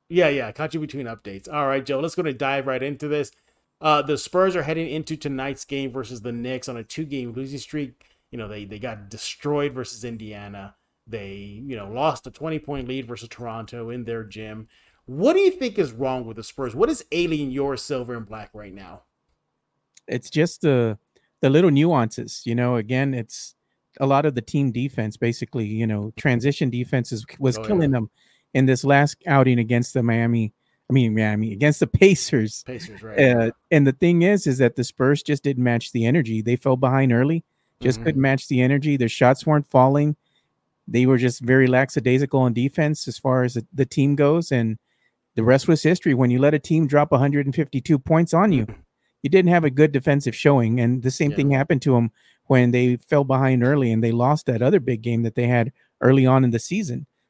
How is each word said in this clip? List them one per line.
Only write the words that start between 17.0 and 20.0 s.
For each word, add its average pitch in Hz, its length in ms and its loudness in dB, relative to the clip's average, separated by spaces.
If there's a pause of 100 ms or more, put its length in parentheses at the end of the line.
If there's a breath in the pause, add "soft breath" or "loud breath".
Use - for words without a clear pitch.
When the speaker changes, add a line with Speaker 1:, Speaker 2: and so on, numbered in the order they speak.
Speaker 1:
ailing 160 400 -2
your 139 240 -4
silver 123 400 -8
and 113 100 -12
black 107 280 -18
right 104 200 -18
now? 92 280 -20 (1040)